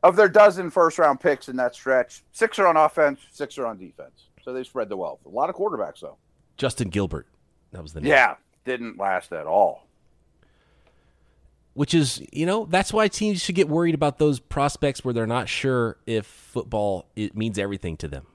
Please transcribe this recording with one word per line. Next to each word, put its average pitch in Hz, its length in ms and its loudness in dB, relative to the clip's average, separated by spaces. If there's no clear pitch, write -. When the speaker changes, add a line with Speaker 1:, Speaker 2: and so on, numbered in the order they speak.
Speaker 1:
of 175 120 8
their 202 120 6
dozen 190 440 6
first-round 160 500 2
picks 143 280 0
in 127 80 -10
that 123 180 -2
stretch, - 560 -2
six - 280 -2
are 190 80 4
on 165 80 4
offense, 151 440 2
six - 260 -10
are 131 100 -6
on 110 100 -8
defense. - 480 -20
So 127 100 -12
they 131 100 -8
spread 113 260 -6
the 98 80 -8
wealth. 80 280 -8
A - 40 -20
lot 127 200 -2
of 180 60 -10
quarterbacks, 156 460 -6
though. 73 160 -18
Speaker 2:
Justin 123 320 -4
Gilbert. 85 380 -4
That 92 120 -16
was 78 100 -18
the 78 80 -12
name. 143 80 -2
Speaker 1:
Yeah, 131 260 4
didn't 117 320 -8
last 95 340 -4
at 78 140 -8
all. 85 380 0
Speaker 2:
Which 143 200 -2
is, 151 280 2
you 156 140 -4
know, 208 180 -2
that's 180 260 0
why 214 160 2
teams 208 340 -2
should 180 140 -4
get 170 140 2
worried 165 260 2
about 147 220 0
those 151 220 2
prospects - 680 -2
where 127 80 -2
they're 117 140 -2
not 113 200 -2
sure 123 500 -2
if 110 180 -2
football, 104 800 -6
it 104 220 -6
means 107 220 -4
everything 98 380 -6
to 82 100 -10
them. 69 280 -12